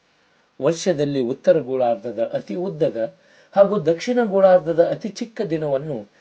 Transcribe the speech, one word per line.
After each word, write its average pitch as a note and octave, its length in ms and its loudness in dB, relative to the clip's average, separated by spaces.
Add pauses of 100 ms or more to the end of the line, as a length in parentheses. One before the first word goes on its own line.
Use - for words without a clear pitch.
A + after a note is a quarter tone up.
(640)
ವರ್ಷದಲ್ಲಿ D3 580 0
ಉತ್ತರ B2+ 380 2
ಗೋಳಾರ್ಧದ A#2+ 720 -2
ಅತಿ - 220 -8
ಉದ್ದದ C#3 600 -4 (380)
ಹಾಗೂ G3+ 260 4
ದಕ್ಷಿಣ E3 460 -2
ಗೋಳಾರ್ಧದ F3+ 600 4
ಅತಿ D#3 240 -6
ಚಿಕ್ಕ A3+ 340 -12
ದಿನವನ್ನು D3+ 640 -4 (120)